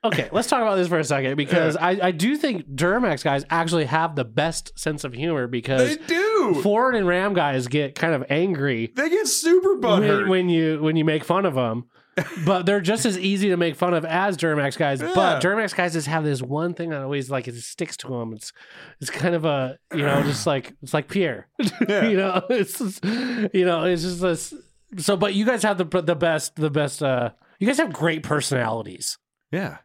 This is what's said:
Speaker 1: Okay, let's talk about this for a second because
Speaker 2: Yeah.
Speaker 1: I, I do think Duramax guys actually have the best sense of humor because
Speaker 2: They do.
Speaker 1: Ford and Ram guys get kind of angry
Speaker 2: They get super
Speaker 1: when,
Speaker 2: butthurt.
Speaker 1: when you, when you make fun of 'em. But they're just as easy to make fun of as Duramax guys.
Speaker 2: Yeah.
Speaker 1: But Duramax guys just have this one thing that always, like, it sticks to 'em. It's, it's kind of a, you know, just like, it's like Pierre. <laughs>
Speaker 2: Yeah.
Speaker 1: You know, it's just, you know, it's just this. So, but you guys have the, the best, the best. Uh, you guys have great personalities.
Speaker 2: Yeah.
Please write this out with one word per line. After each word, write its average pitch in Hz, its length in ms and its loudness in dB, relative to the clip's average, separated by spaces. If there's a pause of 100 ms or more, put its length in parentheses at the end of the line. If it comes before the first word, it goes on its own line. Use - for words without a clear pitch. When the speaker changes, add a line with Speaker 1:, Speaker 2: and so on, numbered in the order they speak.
Speaker 1:
Okay, 151 300 -2
let's 220 160 0
talk 254 140 2
about 208 140 2
this 180 120 2
for 170 100 2
a 156 60 0
second 135 320 0
because 156 380 2
Speaker 2:
Yeah. 165 120 0
Speaker 1:
I, 185 120 2 (100)
I - 20 2
do 190 260 0
think 254 380 -2
Duramax 175 480 0
guys 139 280 0
actually 165 340 2
have 156 320 0
the 135 80 0
best 147 540 -4
sense 151 260 -4
of 131 80 -6
humor 139 340 -2
because 127 520 2
Speaker 2:
They - 80 -16
do. 339 560 2
Speaker 1:
Ford 233 320 4
and 208 120 2
Ram 185 280 2
guys 139 340 0
get 139 280 0
kind 165 180 2
of 131 160 -2
angry 139 680 0
Speaker 2:
They 302 140 0
get 392 160 2
super 359 480 4
Speaker 1:
when, 247 80 -4
Speaker 2:
butthurt. 208 460 4
Speaker 1:
when 185 200 2
you, 160 340 2
when 156 140 2
you 160 80 2
make 156 200 2
fun 190 200 0
of 156 120 0
'em. 120 280 0 (600)
But 180 220 2
they're 202 160 2
just 220 240 0
as 190 120 0
easy 196 320 0
to 180 60 4
make 170 200 0
fun 175 180 2
of 160 100 0
as 180 320 0
Duramax 147 400 0
guys. 139 240 0
Speaker 2:
Yeah. 156 140 -4
Speaker 1:
But 180 280 4
Duramax 202 320 0
guys 180 200 0
just 156 140 -2
have 160 160 0
this 139 180 -2
one 151 320 -4
thing 170 160 -8
that 147 120 -6
always, 135 280 -4
like, 127 180 -4
it 120 80 -10
sticks - 420 -10
to - 220 -10
'em. 113 140 -8
It's, - 180 -16 (480)
it's 127 100 -10
kind 170 240 0
of 160 120 -2
a, 135 320 -2 (160)
you 156 80 0
know, 139 220 2
just 143 220 -2
like, 139 360 -2
it's 135 100 -12
like 151 160 -2
Pierre. 151 460 -2
<laughs> - 340 -2
Speaker 2:
Yeah. 202 200 2
Speaker 1:
You 208 100 2
know, 185 320 0
it's 214 280 0
just, 196 260 -6
you 220 600 0
know, 170 200 2
it's 175 180 0
just 175 180 -4
this. 175 320 -2 (460)
So, 196 180 0
but 196 180 0
you 208 120 2
guys 240 160 0
have 208 160 0
the, 180 240 0
the 165 140 0
best, 156 400 -2
the 156 140 0
best. 143 320 -2
Uh, 123 280 0 (280)
you 196 80 0
guys 254 120 2
have 294 140 0
great 160 300 -2
personalities. 113 960 -4 (340)
Speaker 2:
Yeah. 160 340 -6